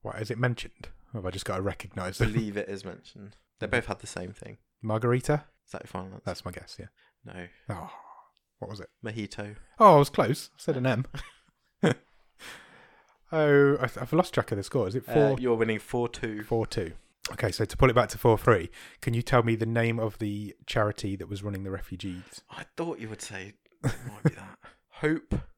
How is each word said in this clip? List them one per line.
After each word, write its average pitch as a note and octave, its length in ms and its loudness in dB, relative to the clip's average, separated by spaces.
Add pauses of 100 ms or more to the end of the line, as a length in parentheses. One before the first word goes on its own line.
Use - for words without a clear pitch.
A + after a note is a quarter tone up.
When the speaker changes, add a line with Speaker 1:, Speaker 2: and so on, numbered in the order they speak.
Speaker 1:
What, G#2+ 200 -8
is G#2+ 80 -6
it A#2 80 -4
mentioned? - 520 -4 (240)
Or A2 80 -8
have F2+ 40 -10
I F#2 60 -2
just G2 140 -8
gotta F#2 160 -4
recognise F#2+ 580 -6
Speaker 2:
I A2+ 60 4
Speaker 1:
them? G#2 80 0
Speaker 2:
believe G#2+ 240 -2
it G2+ 100 -4
is G2 160 -10
mentioned. - 540 -16 (220)
They A2 80 -6
both A#2+ 180 0
had G#2 160 -6
the A2 60 -16
same F2+ 260 -10
thing. - 240 -16 (240)
Speaker 1:
Margarita? B2 640 0 (200)
Speaker 2:
Is - 60 -20
that - 120 -12
your - 40 -18
final F#2 240 -8
answer? G#2 140 -16
Speaker 1:
That's - 180 -8
my F#2 80 -10
guess, - 260 -16
yeah. F#2+ 100 -16 (380)
Speaker 2:
No. F#2 220 -14 (220)
Speaker 1:
Oh, F2 220 -10 (680)
what - 100 -12
was G#2 120 -14
it? - 80 -16 (140)
Speaker 2:
Mojito. G#2+ 520 -8 (240)
Speaker 1:
Oh, G3 160 12
I - 40 10
was C#3 100 4
close. - 440 0
I - 60 -20
said D3 180 -2
an B2 80 -2
M. A#2 200 2 (760)
<laughs> - 120 4 (1400)
Oh, C#3+ 500 6
I B2 60 0
th-, - 120 -8
I've B2+ 140 -4
lost E3+ 200 2
track - 180 2
of G#2 60 0
the G2 60 -4
score. A2 240 0
Is G#2 80 -4
it A#2+ 120 -4
Speaker 2:
Uh, A#2+ 60 -4
Speaker 1:
four? C3 260 6
Speaker 2:
you're B2 160 4
winning A2 240 2
four A#2+ 280 -2
two. G#2+ 360 -8
Speaker 1:
Four A2+ 240 0
two. E2 260 -4 (380)
Okay, G#2 200 -2
so A2 140 -2
to - 120 -10
pull C3 120 8
it A#2 60 2
back A#2 140 6
to - 80 -10
four A2+ 200 6
three, F#2 320 4 (320)
can A#2 120 -2
you A#2 100 0
tell B2 200 4
me A#2 120 2
the A2+ 100 -2
name A#2 340 2
of A2 200 -4
the G#2 360 -6 (120)
charity G#2 480 0
that F#2+ 120 -12
was G2 140 -8
running G2+ 220 -6
the F#2+ 80 -6
refugees? F2+ 720 -10 (100)
Speaker 2:
I - 140 -14 (120)
thought E3 220 -6
you A2 100 -10
would G#2 140 -12
say G2 300 -12 (300)
it A#2+ 120 0 (120)
might G2+ 160 -14
be - 120 2
that. G2 240 -18 (140)
<laughs> - 140 -20 (140)
Hope. D#3 340 -4 (220)